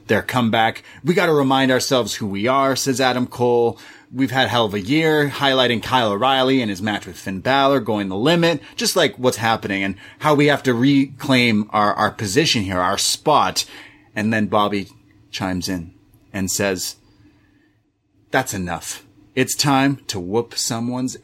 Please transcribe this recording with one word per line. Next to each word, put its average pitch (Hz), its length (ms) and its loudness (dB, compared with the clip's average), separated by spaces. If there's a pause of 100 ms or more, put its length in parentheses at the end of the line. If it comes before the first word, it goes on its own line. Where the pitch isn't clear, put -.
their 104 160 2
comeback. 113 580 2 (220)
"We 160 100 0
gotta 175 200 4
remind 135 380 4
ourselves 123 440 2
who - 100 -6
we 98 220 -4
are," 135 280 2
says 127 240 -4
Adam 127 280 0
Cole. 120 500 0 (340)
We've 131 200 -2
had 127 160 2
hell 117 180 2
of 98 80 -4
a 104 60 -2
year, 147 500 0
highlighting 131 540 0
Kyle 120 300 0
O'Reilly 131 480 2
and 110 80 -4
his 95 120 -6
match 104 240 -4
with 90 120 -16
Finn 95 240 -8
Balor, 139 400 2
going 104 260 -4
the 92 80 -6
limit, 165 460 0 (160)
just, - 180 -2
like, 160 240 2
what's 123 180 0
happening 107 460 -2
and 95 120 -4 (240)
how 151 140 2
we 147 140 4
have 143 160 2
to 127 100 0
reclaim 127 1000 2
our, 104 220 2
our 104 180 0
position 113 520 0
here, 92 160 -4
our 90 180 0
spot. - 680 0 (500)
And 110 180 0
then 107 140 0
Bobby 101 400 0 (420)
chimes 92 380 -6
in 90 260 -6 (380)
and 95 180 -6
says, 95 460 -2 (1400)
"That's 131 220 -2
enough. 87 500 -8 (320)
It's 127 200 0
time 139 420 2 (100)
to 98 120 -8
whoop 98 380 -4
someone's 123 680 -6